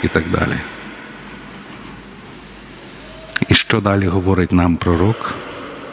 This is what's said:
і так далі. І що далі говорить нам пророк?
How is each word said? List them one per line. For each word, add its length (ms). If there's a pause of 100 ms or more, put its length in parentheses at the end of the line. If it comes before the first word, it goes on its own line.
і 40
так 220
далі. 280 (3000)
І 60
що 260
далі 260
говорить 460
нам 240
пророк? 580 (580)